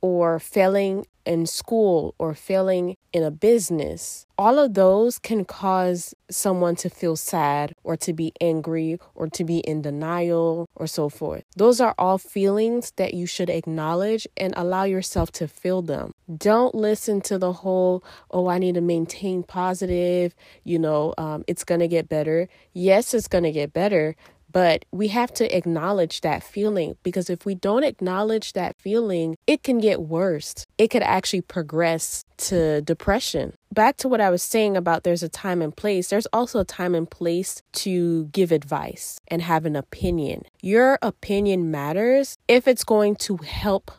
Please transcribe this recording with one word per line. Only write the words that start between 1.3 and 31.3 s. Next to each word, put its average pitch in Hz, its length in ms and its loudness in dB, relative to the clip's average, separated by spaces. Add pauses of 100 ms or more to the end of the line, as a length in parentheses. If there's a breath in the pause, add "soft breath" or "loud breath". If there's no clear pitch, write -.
school 185 720 0
or 160 160 -4
failing 190 600 0 (200)
in 170 80 2
a 156 80 0
business, 170 960 0 (100)
all 226 220 4
of 277 160 4
those 196 440 4
can 220 240 -2
cause 180 720 -2 (160)
someone 180 460 0
to 170 140 -6
feel 165 260 -4
sad 147 560 -2 (100)
or 165 140 -4
to - 160 -4
be 160 180 -4 (120)
angry 160 560 -2 (160 soft breath)
or - 120 -6
to 156 160 -6
be 170 180 0
in 156 200 -4
denial 165 920 -2
or 160 120 -8
so 156 220 -2
forth. 143 340 -8 (140)
Those 226 240 6
are 233 160 2
all 190 220 2
feelings 214 800 0
that 190 180 -2
you 175 100 -4
should 175 240 -4
acknowledge 165 880 -2
and 185 180 -4
allow 185 300 -2
yourself 185 480 -2
to 160 160 -6
feel 185 320 -2
them. 143 320 -6 (240)
Don't 226 380 4
listen 214 480 0
to 196 160 -4
the 180 160 0
whole, 185 500 0 (260 loud breath)
"Oh, 180 180 0
I 180 100 0
need 185 160 0
to 175 80 0
maintain 175 640 -2
positive, 180 920 -2 (280 soft breath)
you 170 160 -2
know, 156 380 0
um, 156 300 -6
it's - 180 -4
gonna 170 240 0
get 165 220 -2
better." 160 380 0 (260 soft breath)
Yes, 190 400 2
it's 214 140 0
gonna 170 240 2
get 151 200 -4
better, 165 420 0 (380 soft breath)
but 175 400 4
we 202 160 -2
have 240 260 -2
to - 220 0
acknowledge 170 640 -2
that 156 200 -2
feeling, 202 640 -4
because 180 260 -4
if 175 160 -6
we 196 120 -4
don't 208 260 0
acknowledge 214 720 -2
that - 240 -4
feeling, 190 600 -2 (120)
it 294 160 2
can 247 140 2
get 208 220 2
worse. 165 640 -4 (140)
It 220 100 6
could 226 140 2
actually 190 380 0